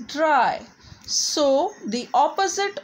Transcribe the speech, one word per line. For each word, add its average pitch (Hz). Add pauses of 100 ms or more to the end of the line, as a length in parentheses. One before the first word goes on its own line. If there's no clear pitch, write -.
dry. 277 (440)
So 294 (120)
the 240
opposite 392